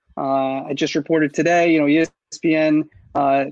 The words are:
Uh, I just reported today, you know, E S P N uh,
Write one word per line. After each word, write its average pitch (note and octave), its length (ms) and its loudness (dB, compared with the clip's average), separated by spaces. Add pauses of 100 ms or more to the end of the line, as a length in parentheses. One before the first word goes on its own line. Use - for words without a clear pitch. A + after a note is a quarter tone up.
(180)
Uh, C3+ 480 -4
I C#3+ 100 -8
just D#3 220 -4
reported D#3 360 0
today, E3+ 400 2
you D#3+ 60 4
know, D3 80 2
E D3 120 4
S E3 120 0 (320)
P D#3 120 0
N D#3 360 0 (240)
uh, C#3 380 0